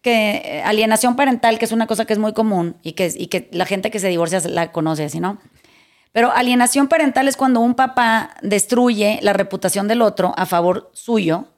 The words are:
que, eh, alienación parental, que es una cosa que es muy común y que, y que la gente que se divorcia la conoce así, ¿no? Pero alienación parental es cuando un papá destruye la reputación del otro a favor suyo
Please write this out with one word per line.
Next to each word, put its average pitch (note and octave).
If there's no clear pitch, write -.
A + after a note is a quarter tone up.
que, A3
eh, C#3+
alienación A3
parental, A#3+
que A3+
es G#3+
una A3+
cosa A3
que A3
es G#3+
muy G#3+
común G3
y D#3+
que, E3
y -
que -
la F3
gente F#3+
que A3
se F#3+
divorcia F3
la E3+
conoce D#3
así, D3
¿no? F#3+
Pero A#3
alienación B3
parental C#4
es C4+
cuando C4
un A#3+
papá A#3+
destruye A3+
la G3+
reputación G3
del A#3
otro G3+
a F3+
favor F3+
suyo F#3